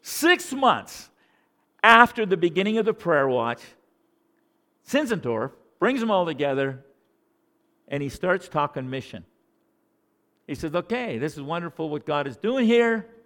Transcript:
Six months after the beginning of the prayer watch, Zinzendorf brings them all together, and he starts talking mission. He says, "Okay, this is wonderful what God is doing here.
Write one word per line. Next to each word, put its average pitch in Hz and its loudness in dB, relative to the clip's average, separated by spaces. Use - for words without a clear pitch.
Six - 0
months 233 -2
after 226 8
the 185 0
beginning 180 0
of 220 0
the 214 0
prayer 151 0
watch, 120 -2
Zinzendorf 143 -2
brings 240 0
them 226 -2
all 185 2
together, 135 -2
and 143 -6
he 139 -6
starts 185 -2
talking 143 -4
mission. - -12
He 147 -8
says, 156 -8
"Okay, 196 -4
this 151 -4
is 147 -14
wonderful 165 -8
what 147 -8
God 147 -2
is 127 -10
doing 247 0
here. 233 2